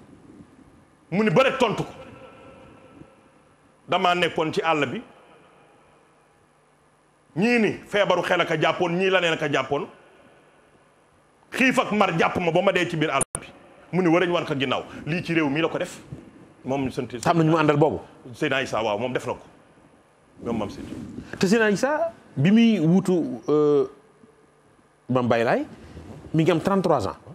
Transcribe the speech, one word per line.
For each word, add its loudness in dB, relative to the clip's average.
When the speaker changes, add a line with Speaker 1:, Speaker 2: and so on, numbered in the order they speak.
Speaker 1:
Mu 0
ni 2
bëre 2
tontu 0
ko, -8
"Damaa 2
nekkoon -2
ci -4
àll 0
bi, -8
ñii 2
ni 2
feebaru 2
xel 2
ak 0
a 0
jàppoon, 0
ñii 2
la 4
neen 0
ak -4
a -2
jàppoon, -2
xiif 2
ak -2
mar 2
jàpp 0
ma 0
ba 2
ma 4
dee 0
ci -6
biir 0
àll 0
bi." -16
Mu 2
ni 2
wërëñ 4
wan -2
ko -4
ginnaaw. -2
Lii -4
ci -4
réew 0
mi -2
la 0
ko -6
def. -8
Moom -2
sant -6
Speaker 2:
Xam 2
nañu 4
mu 4
àndal 4
boobu. 2
Speaker 1:
Seydina -2
Issa, -4
waaw, 0
moom -4
def -6
na -6
ko. -10
Moom -4
Mame -6
Seydi. -16
Speaker 2:
Te 2
Seydina 4
Issa -2
bi 2
muy 6
wuutu, 2
euh, 4
Mame 0
Baye 2
Laye, 0
mi 2
ngi 4
am 2
trente-trois 0
ans. -8